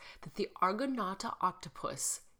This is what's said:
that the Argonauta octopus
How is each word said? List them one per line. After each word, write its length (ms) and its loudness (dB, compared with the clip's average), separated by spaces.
that 140 -10
the 140 0
Argonauta 800 2
octopus 800 0